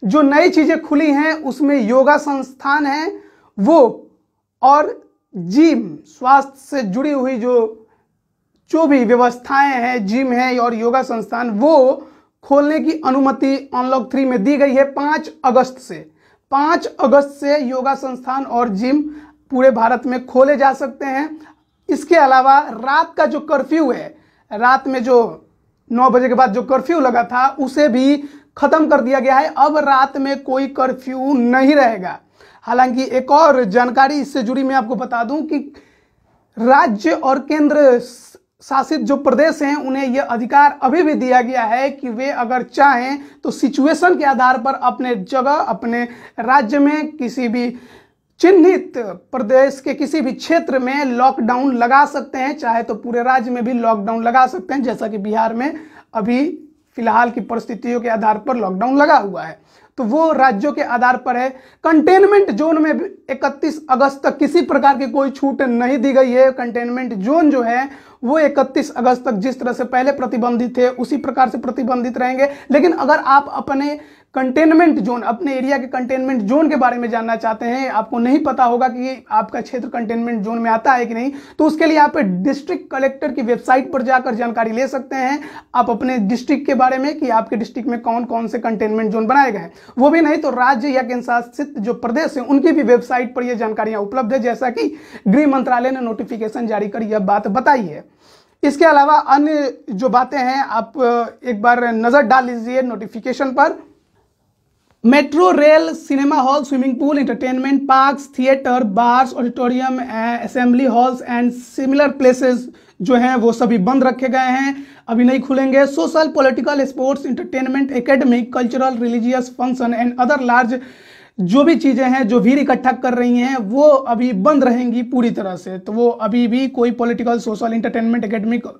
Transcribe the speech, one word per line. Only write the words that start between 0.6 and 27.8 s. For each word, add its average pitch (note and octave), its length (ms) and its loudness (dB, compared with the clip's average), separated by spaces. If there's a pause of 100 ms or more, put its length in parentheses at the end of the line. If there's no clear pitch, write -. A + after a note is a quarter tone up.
खुली D4+ 300 2
हैं D4+ 220 0
उसमें C#4+ 480 -2
योगा C4 360 4
संस्थान C#4 680 -4
है D#4 340 -4 (400)
वो, B3+ 500 4 (520)
और D4 480 2 (280)
जिम, A3 680 2
स्वास्थ्य C4+ 500 2
से - 280 -8
जुड़ी A#3+ 280 -2
हुई C4 260 -2
जो, A#3 500 -2 (840)
जो D#4+ 160 2
भी C4+ 180 2
व्यवस्थाएं B3 680 2
हैं, B3 320 -2
जिम B3+ 260 -2
है B3 280 0
और A#3 160 0
योगा A#3 260 0
संस्थान, A#3 480 -6
वो C4+ 580 2 (360)
खोलने C#4+ 360 2
की D#4 260 -2
अनुमति C4+ 500 0
अनलॉक B3+ 560 -4
थ्री C4+ 140 0
में B3 180 0
दी C#4 140 2
गई C#4 160 2
है C4+ 100 4
पाँच D4 480 -4 (120)
अगस्त B3+ 340 2
से। - 340 -18 (400)
पाँच D#4 340 0 (140)
अगस्त C#4+ 300 2
से C#4+ 300 -2
योगा C4 360 -2
संस्थान C4 500 -8
और A#3+ 240 -2
जिम B3 320 0 (500)
पूरे C4 200 4
भारत A3+ 340 0
में B3 200 -4
खोले C4+ 320 4
जा C4+ 160 4
सकते C4+ 320 -8
हैं। C#4 340 -6 (500)
इसके - 260 0
अलावा C4+ 440 6
रात C4+ 580 -2
का D#4+ 80 2
जो C4+ 140 -2
कर्फ्यू D4+ 520 0
है, D#3+ 260 -8 (360)
रात B3+ 340 2
में C4+ 160 -2
जो A#3 440 0 (440)
नौ B3 180 4
बजे B3 180 2
के A#3+ 60 2
बाद B3+ 200 2
जो A#3+ 100 -2
कर्फ्यू C4 360 0
लगा B3 240 2
था, B3+ 360 -2
उसे D4 280 0